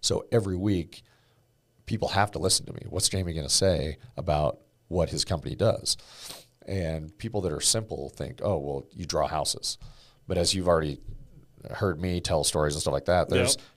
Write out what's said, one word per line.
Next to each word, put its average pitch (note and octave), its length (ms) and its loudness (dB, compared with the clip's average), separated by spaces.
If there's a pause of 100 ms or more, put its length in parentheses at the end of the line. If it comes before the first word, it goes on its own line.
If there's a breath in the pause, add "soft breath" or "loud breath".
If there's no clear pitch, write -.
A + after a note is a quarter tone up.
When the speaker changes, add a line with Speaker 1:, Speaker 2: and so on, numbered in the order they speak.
Speaker 1:
So - 300 0
every G2 260 2
week, F#2 460 0 (840 soft breath)
people - 240 -2
have G2+ 200 4
to - 80 -6
listen F#2 280 2
to - 60 -10
me. - 160 -12
What's - 200 0
Jamie F2 260 -2
gonna D2 140 -4
say D#2+ 500 2 (180 loud breath)
about D2+ 440 0 (260)
what E2 240 0
his D2 140 -2
company C#2+ 320 -4
does?" - 400 0 (680 loud breath)
And D#2+ 540 -4
people A2 220 -4
that F2 120 -2
are C#2+ 80 -4
simple A2 480 -2
think, - 320 -10
"Oh, F2+ 180 0
well, C#2 340 -6
you - 120 -10
draw D2 220 0
houses." - 520 -4 (480 loud breath)
But F#2 100 -2
as F2 160 2
you've F#2 160 0
already D#2 320 4 (680)
heard F2+ 280 0
me F2+ 220 0
tell D#2 240 2
stories D2+ 300 2
and D2+ 80 -4
stuff D2 100 0
like C#2 140 0
that, F2 240 4
there's F2+ 260 4
Speaker 2:
Yep. - 80 -16 (120)